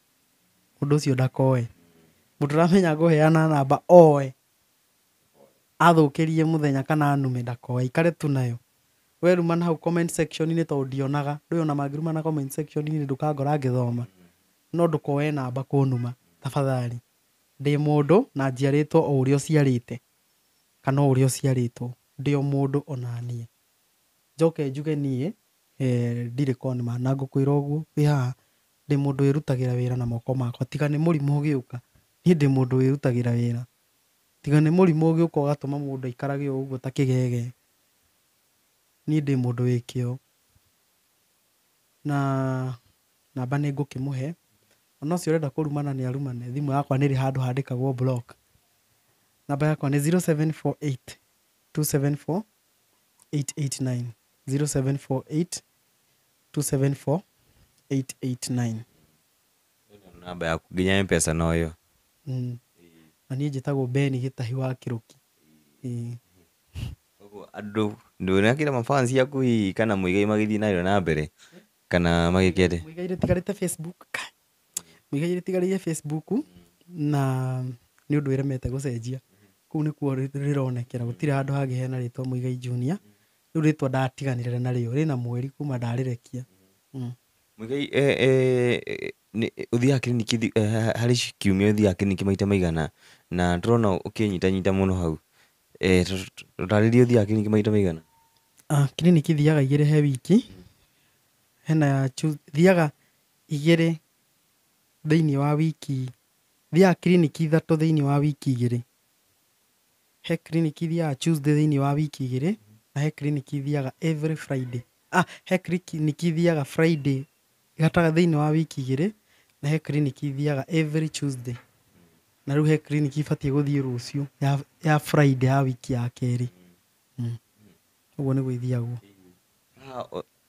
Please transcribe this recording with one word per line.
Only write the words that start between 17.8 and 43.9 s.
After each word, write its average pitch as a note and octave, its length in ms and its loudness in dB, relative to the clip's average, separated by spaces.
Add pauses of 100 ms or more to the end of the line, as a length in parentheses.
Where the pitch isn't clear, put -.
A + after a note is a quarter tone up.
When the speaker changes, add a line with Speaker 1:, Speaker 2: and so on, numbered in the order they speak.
Speaker 1:
na C3+ 160 0
njiarĩtwo C#3 480 2
o C#3+ 240 2
ũrĩa C3+ 140 4
ũciarĩte. C#3 640 0 (840)
Kana C#3 200 0
o C3+ 120 4
ũrĩa C3 120 4
ũciarĩtwo. B2+ 640 -2 (300)
Ndĩ C#3+ 160 -2
o C#3 60 -2
mũndũ C#3 440 0
ona B2 340 -8
niĩ. A#2+ 260 -10 (880)
Njoke D#3 340 0
njuge D3+ 260 -4
niĩ, C#3+ 360 -2 (460)
eh, A#2+ 540 -2
ndirĩ C3 220 0
conman. A#2+ 480 -6
Na C3 120 0
ngũkwĩra C3+ 460 0
ũguo, D3 240 -4 (120)
wĩ D3 100 2
haha, C3 280 0 (540)
ndĩ C#3+ 140 2
mũndũ C#3 180 -2 (120)
wĩrutagĩra B2+ 460 -2
wĩra B2 180 -2
na B2 100 -2
moko B2 280 -4
makwa. B2+ 320 -4
Tiga D3 220 -4
nĩ D3 100 0
mũrimũ D3 420 0
ũgĩũka, C#3 380 -2 (480)
niĩ F3+ 80 8
ndĩ D3 200 2
mũndũ C3 260 2
wĩrutagĩra C3 580 2
wĩra. A#2+ 260 -2 (800)
Tiga D3 180 4
nĩ D#3 100 4
mũrimũ E3 420 4
ũgĩũka D#3+ 280 0
ũgatũma C#3+ 380 -2
mũndũ C3+ 280 -8
aikarage C#3 440 -6
o C3+ 120 -4
ũguo C3+ 160 -8
ta C3 120 -8
kĩgege. B2+ 600 0 (1600)
Niĩ D#3 140 2
ndĩ C#3 200 0
mũndũ B2 220 -2
wĩ B2 240 0
kĩo. B2 300 -6 (1900)
Na D3 120 -2 (1160)
namba C3 240 -4
nĩ D3 140 -2
ngũkĩmũhe. C#3 600 -6 (720)